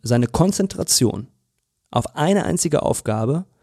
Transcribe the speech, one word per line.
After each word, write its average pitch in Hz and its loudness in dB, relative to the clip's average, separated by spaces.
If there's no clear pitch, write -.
seine 120 2
Konzentration 165 0
auf - -4
eine 180 2
einzige - 0
Aufgabe, 113 -2